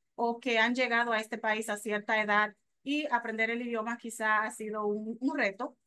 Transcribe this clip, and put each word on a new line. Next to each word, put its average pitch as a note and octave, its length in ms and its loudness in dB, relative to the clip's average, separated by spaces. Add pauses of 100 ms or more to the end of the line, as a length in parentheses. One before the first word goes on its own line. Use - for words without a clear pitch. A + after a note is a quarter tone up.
(140)
o A#3 260 -2
que A#3+ 180 2
han A#3 160 4
llegado A#3+ 380 2
a A3 80 2
este A3 180 -6
país G#3+ 300 0
a G#3 80 -2
cierta G#3 440 -2
edad G#3 340 2 (280)
y D4 280 -2
aprender A3+ 400 0
el A#3+ 120 -2
idioma A#3 340 -4
quizá A3 480 0
ha G#3+ 60 -4
sido G#3+ 360 -4
un, G#3+ 340 -2
un C#4+ 180 0
reto, A#3 380 -2 (100)